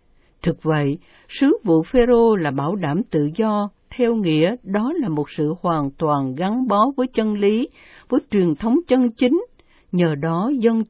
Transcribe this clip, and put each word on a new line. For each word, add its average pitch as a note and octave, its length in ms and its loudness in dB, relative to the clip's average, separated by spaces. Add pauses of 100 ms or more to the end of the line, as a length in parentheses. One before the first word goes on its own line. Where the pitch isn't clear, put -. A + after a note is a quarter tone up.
(420)
Thực D#3+ 200 -4
vậy, D3+ 360 -2 (300)
sứ D4 360 2
vụ D#3+ 180 4
Phêrô A#3 540 2
là D#3 140 -2
bảo C#3 260 -4
đảm E3+ 340 -2
tự D3 260 0
do, G#3 320 0 (220)
theo A#3+ 240 0
nghĩa F3 480 0
đó G#3+ 320 -2
là C#4 140 -2
một D3+ 220 -4
sự D#3 300 -4
hoàn D#3 380 -2
toàn C#3 360 -2
gắn G#3+ 340 -4
bó G#3+ 280 2
với B3+ 100 -2
chân A3 280 -2
lý, G#3 340 0 (400)
với C4 120 0 (100)
truyền F3+ 240 2
thống A#3 220 -2 (120)
chân B3+ 220 2
chính. C4 340 0 (480)
Nhờ F3 220 2
đó, E3 440 -2
dân A3+ 320 2